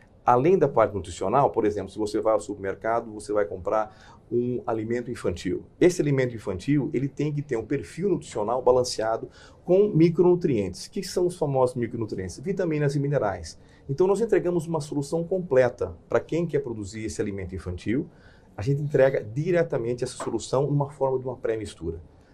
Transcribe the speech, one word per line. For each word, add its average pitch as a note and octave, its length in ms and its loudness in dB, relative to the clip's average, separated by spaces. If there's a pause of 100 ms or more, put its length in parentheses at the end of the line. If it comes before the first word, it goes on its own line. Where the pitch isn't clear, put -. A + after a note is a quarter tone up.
(260)
além C3+ 320 6
da D3+ 100 4
parte G#2 260 4
nutricional, F#2+ 560 0
por A2+ 140 0
exemplo, G2+ 260 -2
se - 80 -12
você G#2+ 220 -2
vai A2 140 2
ao G2+ 60 2
supermercado, G#2+ 720 -4
você G#2+ 220 -10
vai G#2 140 2
comprar G#2 720 -4 (120)
um B2 360 -2
alimento A#2 440 -4
infantil. F#2 540 -4 (160)
Esse F3 220 4
alimento C3 320 0
infantil, A2 580 -2
ele C3 160 -2
tem D3 240 -4
que D3 80 -4
ter B2 160 -4
um A2 80 -4
perfil D#3+ 460 -4
nutricional A#2+ 500 -2
balanceado A#2+ 720 2 (340)
com F#3+ 240 6
micronutrientes. E3+ 960 4
O - 60 -18
que G3 120 -6
são F3+ 240 0
os F3+ 100 -2
famosos C3+ 380 2
micronutrientes? A2 640 -4
Vitaminas D3+ 560 0
e D3 60 0
minerais. G#2+ 580 -2 (300)
Então, C#3 180 2
nós G3 140 2
entregamos F3 460 2
uma D#3+ 160 -2
solução D3+ 420 -4
completa B2+ 720 2 (140)
pra A#2 100 2
quem E3 260 -2
quer C#3+ 140 0
produzir G#2+ 460 -8
esse G#2+ 160 -6
alimento G2 320 -6
infantil. G2 520 -4 (480)
A - 60 -12
gente C#3 220 0
entrega C#3 420 2
diretamente C3 800 -2
essa - 180 -10
solução B2+ 440 -2
numa C#3+ 240 0
forma C3 280 0
de B2 60 -6
uma B2 120 -8
pré-mistura. F#2+ 640 -6 (320)